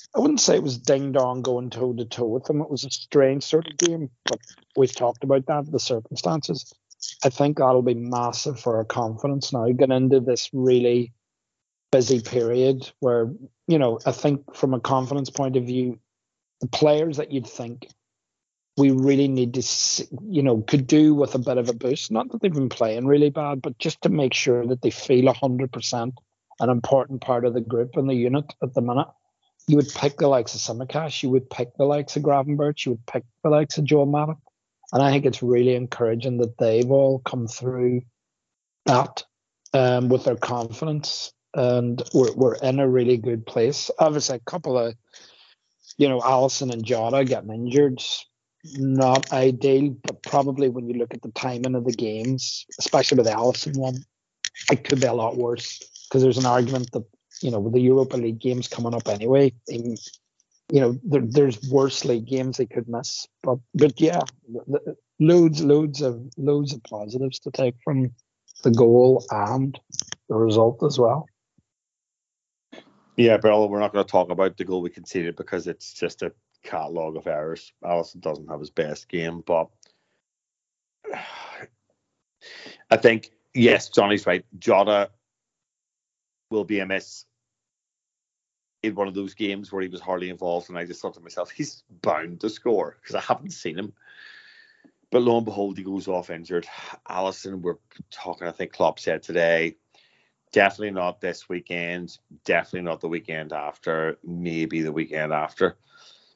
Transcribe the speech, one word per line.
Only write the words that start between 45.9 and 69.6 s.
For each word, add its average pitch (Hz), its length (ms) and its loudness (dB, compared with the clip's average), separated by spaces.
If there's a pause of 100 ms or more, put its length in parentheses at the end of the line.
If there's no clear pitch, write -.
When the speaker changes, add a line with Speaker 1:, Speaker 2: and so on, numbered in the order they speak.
Speaker 1:
you 143 120 4
know, 127 120 0
Alisson 131 520 2
and 113 120 -6
Jota 117 400 0
getting 110 280 -4
injured, 123 480 2 (760)
not 135 560 2
ideal, 135 720 2
but 131 200 -10
probably 139 460 0
when 120 200 -6
you 120 60 -4
look 120 200 -6
at 120 80 -14
the 120 80 -12
timing 127 440 -6
of 120 100 -2
the 123 80 0
games, 113 720 -6 (120)
especially - 380 2
with 120 100 6
the 110 60 0
Alisson 123 440 0
one, 131 280 -4 (680)
it 131 120 -2
could 139 160 0
be 131 60 2
a 117 60 0
lot 120 240 -2
worse, 120 440 -6 (300)
'cause 131 120 2
there's 127 160 4
an 131 80 0
argument 123 460 0
that, 113 120 -6 (360)
you 131 100 -4
know, 110 100 -2
with 110 120 -4
the 123 80 4
Europa 131 360 4
League 113 240 -4
games 123 280 -4
coming 120 260 -6
up - 120 -6
anyway, 127 460 4 (160)
in, 117 280 -6 (760)
you 139 100 4
know, 123 240 2
there, 143 200 0
there's 131 460 0
worse 135 340 2
league 120 220 -2
games 131 300 -4
they 123 100 -2
could 117 220 -8
miss. - 380 -8 (160)
But, 131 160 -2 (160)
but 147 260 2
yeah, 165 200 2 (280)
the, 131 480 -8 (240)
loads, 160 420 6
loads 147 400 2
of, 120 180 -4 (160)
loads 147 380 0
of 120 80 -16
positives 113 580 -8
to 147 120 -12
take 123 320 -2
from 131 280 0 (520)
the 127 80 6
goal 123 580 6
and 123 480 -2 (500)